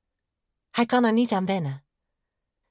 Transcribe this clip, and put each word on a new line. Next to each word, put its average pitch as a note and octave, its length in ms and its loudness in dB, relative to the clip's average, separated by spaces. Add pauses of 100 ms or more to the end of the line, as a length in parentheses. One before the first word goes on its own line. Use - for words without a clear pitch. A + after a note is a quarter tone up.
(720)
Hij A#3+ 160 0
kan B3 180 2
er A3 80 2
niet A#3 200 2
aan F#3+ 140 0
wennen. D#3 380 -4 (840)